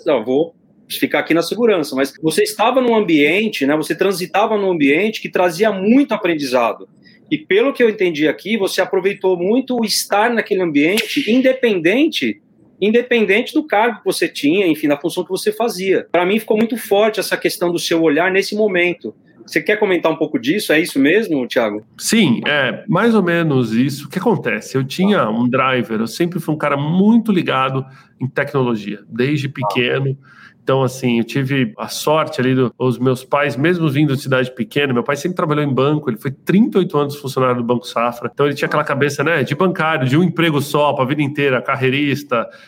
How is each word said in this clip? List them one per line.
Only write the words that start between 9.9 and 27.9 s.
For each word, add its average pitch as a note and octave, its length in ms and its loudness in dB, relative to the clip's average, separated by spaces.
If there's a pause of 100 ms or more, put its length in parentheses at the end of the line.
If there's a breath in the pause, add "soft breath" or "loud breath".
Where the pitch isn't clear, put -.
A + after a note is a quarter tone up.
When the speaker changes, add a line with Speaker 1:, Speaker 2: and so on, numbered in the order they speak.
Speaker 1:
naquele G#3 300 -2
ambiente, E3+ 680 0
independente, A#3+ 1080 2 (400)
independente A3 720 2
do D4+ 140 0
cargo G#3+ 320 0
que - 60 -12
você F3 240 -2
tinha, F3+ 380 0
enfim, D3+ 220 0
da C#3+ 80 2
função F3 280 -4
que - 60 -12
você F#3+ 220 -4
fazia. F#3+ 600 -2
Pra F3 120 2
mim G3+ 140 2
ficou A3 180 -2
muito A3+ 200 0
forte G#3+ 440 0
essa F3+ 160 -4
questão F3 360 -2
do E3 60 -2
seu E3 220 0
olhar E3 300 2
nesse G3 240 0
momento. F3 580 0 (320 loud breath)
Você - 160 -2
quer G#3 180 0
comentar F3 340 0
um D3 40 -4
pouco D3+ 220 -2
disso? D3+ 340 -2
É D#3 80 4
isso - 180 -2
mesmo, D3+ 500 2
Thiago? G#2+ 340 -2 (160)
Speaker 2:
Sim, F3+ 480 2
é C#3 420 -2
mais A3 260 2
ou G#3 80 4
menos D#3 500 0
isso. C3+ 340 0
O - 20 -16
que - 120 -6
acontece? C3 560 -2
Eu C3+ 80 -2
tinha F3+ 440 0
um A#2 200 0
driver, B2+ 520 0
eu A2+ 60 -2
sempre E3+ 320 -2
fui D#3 160 -2
um D#3 40 -4
cara C#3+ 180 0
muito G3+ 560 2
ligado C3+ 520 0 (360 loud breath)